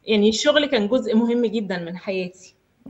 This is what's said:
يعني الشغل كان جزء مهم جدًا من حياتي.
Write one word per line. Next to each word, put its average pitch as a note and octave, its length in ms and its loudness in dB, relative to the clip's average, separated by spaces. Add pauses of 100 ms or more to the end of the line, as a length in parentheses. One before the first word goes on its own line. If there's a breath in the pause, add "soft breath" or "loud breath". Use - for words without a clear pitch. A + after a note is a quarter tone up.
يعني G#3 220 2
الشغل D4 380 2
كان A3 220 0
جزء A#3+ 280 0
مهم A#3+ 300 2
جدًا G3 320 -4
من F3 180 -10
حياتي. F#3 580 -8 (360)